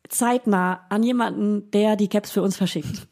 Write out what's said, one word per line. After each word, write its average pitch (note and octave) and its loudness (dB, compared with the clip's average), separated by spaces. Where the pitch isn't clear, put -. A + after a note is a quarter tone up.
zeitnah G#3 0
an G#3+ 0
jemanden, G#3 -2
der G#3+ 2
die G3+ 0
Caps G#3 -2
für G3 0
uns F#3+ 0
verschickt. - -4